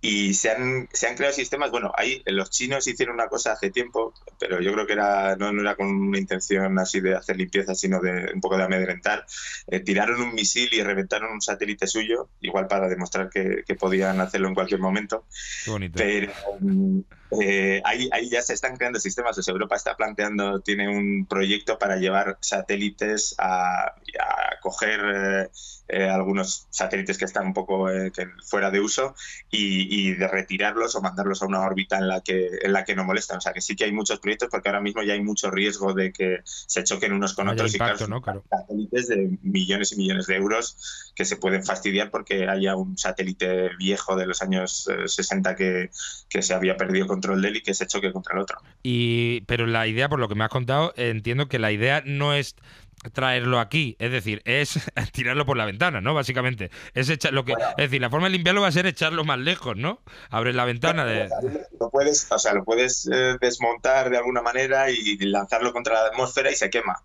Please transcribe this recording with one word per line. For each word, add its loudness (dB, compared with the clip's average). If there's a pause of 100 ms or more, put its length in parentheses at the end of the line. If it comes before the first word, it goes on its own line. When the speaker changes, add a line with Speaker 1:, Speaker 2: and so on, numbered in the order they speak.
Speaker 1:
Y 2
se 2
han, 0
se 0
han -2
creado 2
sistemas, -2
bueno, -2
ahí 0
los 0
chinos 0
hicieron -2
una 0
cosa 0
hace -2
tiempo, -2 (260)
pero 0
yo 2
creo 0
que -2
era, 2
no, -2
no 0
era 0
con -2
una 0
intención 0
así 2
de 2
hacer -4
limpieza, 0
sino 0
de -2
un -4
poco 0
de 4
amedrentar. 0 (400)
Eh, -2
tiraron 2
un -4
misil 0
y 2
reventaron -2
un -8
satélite -2
suyo, 0 (120)
igual -2
para 2
demostrar -2
que, -2
que -2
podían 2
hacerlo 0
en -2
cualquier 0
momento. -2 (380)
Speaker 2:
Qué -6
bonito. -6
Speaker 1:
Pero, 0 (280)
mm, 2 (420)
eh, 4
ahí, 0
ahí 0
ya 2
se -2
están -4
creando -2
sistemas. -2
O -4
sea, 2
Europa 0
está -2
planteando, 0
tiene 0
un 2
proyecto 2
para 2
llevar 2
satélites -2
a, 2
a -2
coger, -2 (140)
eh, 0 (380)
eh, 0
algunos 0
satélites -2
que -2
están -2
un 0
poco, 0
eh, -2
que -6 (160)
fuera 0
de 2
uso 0 (380)
y, 0
y 0
de 0
retirarlos -2
o -4
mandarlos -2
a -2
una 0
órbita 0
en 0
la -2
que, 0 (160)
en 2
la 2
que -2
no -2
molestan. -2
O -6
sea, -2
que -8
sí -4
que 0
hay 0
muchos -2
proyectos -2
porque -2
ahora 0
mismo -2
ya 2
hay 0
mucho -2
riesgo 0
de 0
que 0
se -4
choquen 0
unos 0
con 0
Speaker 2:
Haya 0
Speaker 1:
otros 0
y, -2
claro, 2
Speaker 2:
impacto, -4
Speaker 1:
son -6
Speaker 2:
¿no? -4
Claro. -6
Speaker 1:
satélites -2
de 2
millones 0
y -6
millones 0
de 0
euros -4
que -2
se -2
pueden 0
fastidiar 0
porque -2
haya 2
un -4
satélite 0
viejo 0
de 0
los -4
años, -2
eh, -2
sesenta 0
que, 0 (380)
que 0
se 2
había 2
perdido 2
control 0
de 2
él -4
y -6
que -2
se -2
choque -2
contra -8
el 0
otro. -6 (240)
Speaker 2:
Y, 0
pero 0
la 2
idea, 0
por 0
lo 2
que -2
me 2
has -2
contado, 0
eh, 0
entiendo 0
que -2
la 4
idea 2
no 0
es -2 (580)
traerlo 2
aquí, 0
es 0
decir, -2
es 0 (160)
<laughs> -4
tirarlo 0
por 0
la 0
ventana, 0
¿no? 0
Básicamente, -2 (240)
es 0
echa-, 0
lo 0
que, -2
Speaker 1:
Bueno. 0
Speaker 2:
es -6
decir, 0
la 0
forma 2
de 2
limpiarlo 2
va 4
a 2
ser 2
echarlo 0
más 0
lejos, -2
¿no? -4 (300)
Abres 0
la 2
ventana 0
Speaker 1:
Bueno, 0 (220)
Speaker 2:
de -2 (200)
Speaker 1:
lo 0
puedes, 4
o 2
sea, 2
lo 2
puedes, 2
eh, 4
desmontar 2
de 4
alguna 0
manera 2
y 0
lanzarlo 2
contra 0
la 4
atmósfera 0
y 0
se 0
quema. 0